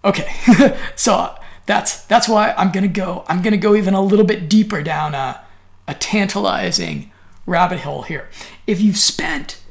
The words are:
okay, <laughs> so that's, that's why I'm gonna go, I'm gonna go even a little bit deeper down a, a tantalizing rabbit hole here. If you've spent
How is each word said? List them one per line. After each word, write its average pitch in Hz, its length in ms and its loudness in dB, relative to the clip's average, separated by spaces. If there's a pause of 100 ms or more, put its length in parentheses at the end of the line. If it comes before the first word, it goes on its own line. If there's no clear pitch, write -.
okay, 202 720 4 (100)
<laughs> - 100 -10
so - 380 -2 (320)
that's, - 380 -2
that's 226 240 2
why 214 280 2
I'm 185 160 0
gonna 196 160 0
go, 180 400 -4
I'm 180 140 -2
gonna 214 160 2
go 208 160 4
even 196 180 2
a 190 80 2
little 202 240 4
bit 185 240 -2
deeper 208 340 2
down 151 320 -4
a, 135 280 -8 (440)
a 143 80 -10
tantalizing 196 1160 -2 (320)
rabbit 175 360 0
hole 143 220 -10
here. - 280 -12 (360)
If 190 140 0
you've 208 160 4
spent - 640 -4 (100)